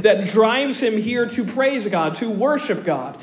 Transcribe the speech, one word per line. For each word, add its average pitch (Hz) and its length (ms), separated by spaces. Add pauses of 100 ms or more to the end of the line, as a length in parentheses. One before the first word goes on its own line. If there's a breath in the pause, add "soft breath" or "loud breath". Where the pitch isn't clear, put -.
that 196 220
drives 240 540
him 226 160
here 233 300
to - 180
praise 254 440
God, 165 280
to 233 140
worship 226 560
God. 139 380